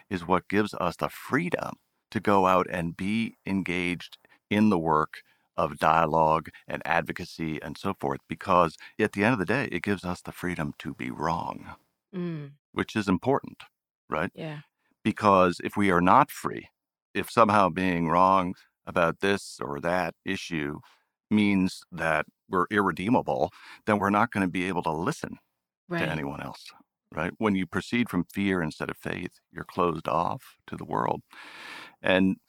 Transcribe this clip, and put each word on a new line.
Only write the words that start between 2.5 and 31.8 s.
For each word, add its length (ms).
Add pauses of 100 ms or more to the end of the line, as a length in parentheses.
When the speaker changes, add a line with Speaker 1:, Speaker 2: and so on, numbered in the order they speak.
Speaker 1:
and 280
be 480
engaged 720 (320)
in 200
the 100
work 420 (360)
of 220
dialogue 680 (180)
and 180
advocacy 760
and 160
so 220
forth, 280
because 500 (220)
at 140
the 100
end 100
of 60
the 60
day, 260
it 100
gives 240
us 160
the 100
freedom 460
to 160
be 160
wrong, 640 (380)
Speaker 2:
Mm. 380 (200)
Speaker 1:
which 240
is 140
important, 540 (440)
right? 280
Speaker 2:
Yeah. 260 (420)
Speaker 1:
Because 600
if 120
we 160
are 100
not 300
free, 380 (440)
if 180
somehow 380
being 380
wrong 460 (320)
about 340
this 400
or 220
that 320 (100)
issue 560 (520)
means 500 (100)
that 340 (220)
we're 220
irredeemable, 800 (340)
then 140
we're 120
not 200
gonna 160
be 180
able 180
to 80
listen 480 (500)
Speaker 2:
Right. 200
Speaker 1:
anyone 320
else, 240 (480)
right? 240
When 180
you 100
proceed 440
from 160
fear 360
instead 280
of 80
faith, 340 (200)
you're 120
closed 440
off 500 (100)
to 80
the 100
world. 360 (800)